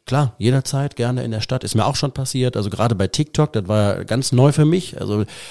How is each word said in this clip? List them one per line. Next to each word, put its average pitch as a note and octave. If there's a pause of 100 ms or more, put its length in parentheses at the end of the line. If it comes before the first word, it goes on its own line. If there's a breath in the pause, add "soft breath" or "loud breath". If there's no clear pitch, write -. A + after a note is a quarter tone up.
klar, C3
jederzeit C3+
gerne B2
in A#2
der A2
Stadt. C3
Ist -
mir A2
auch C#3
schon C3+
passiert. B2+
Also G2+
gerade A#2
bei F#2+
TikTok, D3+
das G2
war G2+
ganz A#2+
neu C3
für D3+
mich. F3
Also, G#2 (260 loud breath)